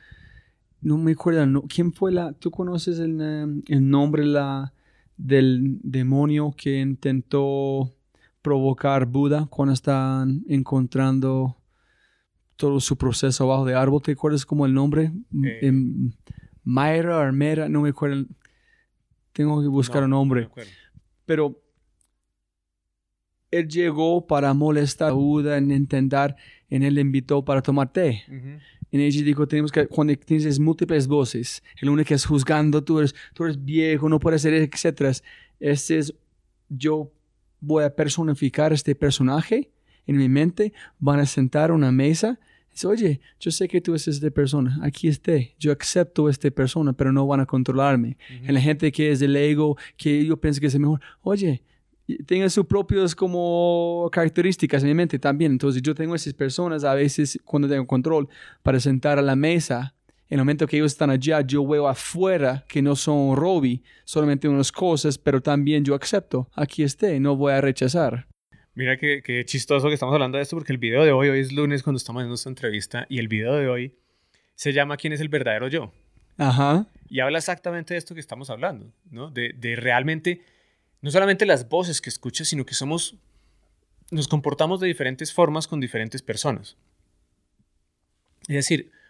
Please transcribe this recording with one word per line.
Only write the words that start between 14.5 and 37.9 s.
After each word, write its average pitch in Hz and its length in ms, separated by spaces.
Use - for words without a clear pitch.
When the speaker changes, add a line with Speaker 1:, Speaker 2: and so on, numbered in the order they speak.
Speaker 1:
el 135 80
nombre? 147 400
M-, 139 180
Speaker 2:
Eh. 113 160
Speaker 1:
em, 131 460
Mayra 160 540
o 131 40
Mera, 151 360
no 151 140
me 147 80
acuerdo. 139 340
Tengo 151 280
que 143 80
buscar 135 320
Speaker 2:
No, 139 60
Speaker 1:
un 135 40
nombre. 135 320
Speaker 2:
no 110 40
me - 40
acuerdo. 107 200
Speaker 1:
Pero 156 320
él 170 180
llegó 165 580
para 139 280
molestar 147 560
a - 20
Buda 143 460
en 139 120
intentar, 139 640
en 131 120
él 143 120
le 143 80
invitó 139 420
para 139 160
tomar 135 320
té. 143 360
Speaker 2:
Ujú. 139 300
Speaker 1:
En 143 100
ella 147 220
dijo, 147 240
"Tenemos 151 260
que, 151 140
cuando 151 300
tienes 151 420
múltiples 156 480
voces, 131 560
el 135 100
uno 147 140
que 151 100
es 135 100
juzgando, 151 580
tú 160 160
eres, 147 160
tú 170 100
eres 147 180
viejo, 156 460
no 156 100
puedes 160 240
hacer, 156 120
etcétera". 151 580
Este 147 380
es, 151 160
yo 147 440
voy 151 240
a 143 100